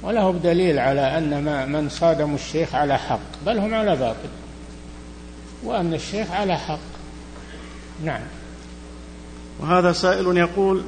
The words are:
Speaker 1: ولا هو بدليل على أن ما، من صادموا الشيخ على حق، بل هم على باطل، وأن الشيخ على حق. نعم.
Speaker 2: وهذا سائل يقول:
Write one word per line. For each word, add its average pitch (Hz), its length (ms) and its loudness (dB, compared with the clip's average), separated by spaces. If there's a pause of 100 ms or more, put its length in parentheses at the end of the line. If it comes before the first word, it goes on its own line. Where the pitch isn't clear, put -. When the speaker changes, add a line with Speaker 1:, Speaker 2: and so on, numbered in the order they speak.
Speaker 1:
ولا 214 180 2
هو 190 100 6
بدليل 175 480 4
على 135 380 4
أن 147 260 0
ما، 143 220 0
من 147 240 0
صادموا 151 460 4
الشيخ 151 400 -2
على 139 220 4
حق، 117 220 0 (260)
بل 220 120 2
هم 214 160 0
على 214 220 4
باطل، 113 340 -2 (1300)
وأن 202 300 0
الشيخ 175 380 -4
على 190 260 0
حق. 151 220 -4 (1300)
نعم. 127 160 -4 (1400)
Speaker 2:
وهذا 175 320 6
سائل 185 460 4
يقول: 185 500 4